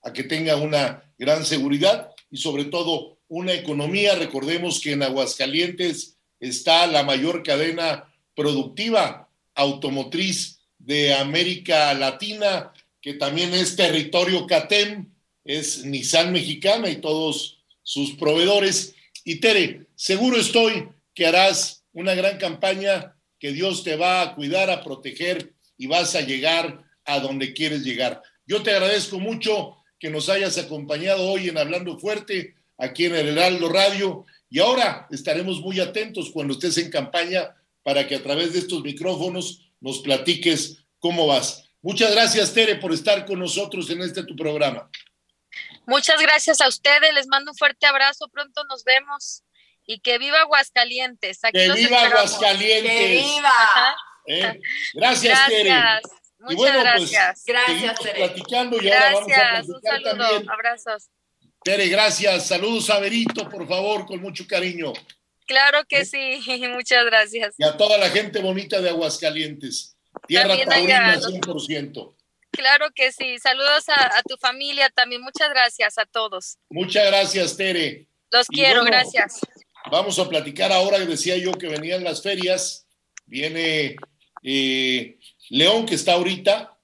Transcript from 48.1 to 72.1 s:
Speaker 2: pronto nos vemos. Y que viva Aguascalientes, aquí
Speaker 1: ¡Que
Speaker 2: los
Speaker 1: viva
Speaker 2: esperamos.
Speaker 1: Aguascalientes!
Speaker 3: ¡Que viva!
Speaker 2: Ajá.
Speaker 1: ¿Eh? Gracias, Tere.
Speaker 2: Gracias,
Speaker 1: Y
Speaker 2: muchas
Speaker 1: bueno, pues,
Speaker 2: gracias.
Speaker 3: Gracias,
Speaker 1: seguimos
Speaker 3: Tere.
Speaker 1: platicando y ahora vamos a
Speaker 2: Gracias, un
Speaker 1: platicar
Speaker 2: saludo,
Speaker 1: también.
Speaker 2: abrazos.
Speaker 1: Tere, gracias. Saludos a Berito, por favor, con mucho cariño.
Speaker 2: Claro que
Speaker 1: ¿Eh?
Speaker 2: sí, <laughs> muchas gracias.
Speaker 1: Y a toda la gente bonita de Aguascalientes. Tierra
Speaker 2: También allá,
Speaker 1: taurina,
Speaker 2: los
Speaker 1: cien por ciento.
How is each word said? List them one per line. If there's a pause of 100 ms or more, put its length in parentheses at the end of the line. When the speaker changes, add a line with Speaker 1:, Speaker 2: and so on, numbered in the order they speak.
Speaker 2:
pronto
nos
vemos. (420)
Y
que
viva
Aguascalientes,
aquí
Speaker 1:
¡Que
Speaker 2:
los
Speaker 1:
viva
Speaker 2:
esperamos.
Speaker 1:
Aguascalientes!
Speaker 3:
¡Que
viva!
Speaker 2:
Ajá. (320)
Speaker 1:
¿Eh? (320)
Gracias,
Tere.
Speaker 2:
Gracias, (280)
Speaker 1:
Y
Speaker 2:
muchas
Speaker 1:
bueno, (180)
pues,
Speaker 2:
gracias.
Speaker 3:
Gracias,
Speaker 1:
seguimos
Speaker 3:
Tere.
Speaker 1:
platicando
y
ahora
vamos
a
Speaker 2:
Gracias,
un
Speaker 1:
platicar (100)
Speaker 2:
saludo,
Speaker 1:
también.
Speaker 2:
abrazos. (600)
Speaker 1:
Tere,
gracias.
Saludos
a
Berito,
por
favor,
con
mucho
cariño. (540)
Speaker 2:
Claro
que
Speaker 1:
¿Eh?
Speaker 2:
sí,
<laughs>
muchas
gracias.
Speaker 1:
Y
a
toda
la
gente
bonita
de
Aguascalientes. (320)
Tierra
Speaker 2:
También
allá,
Speaker 1:
taurina,
Speaker 2:
los
Speaker 1:
cien
por
ciento. (380)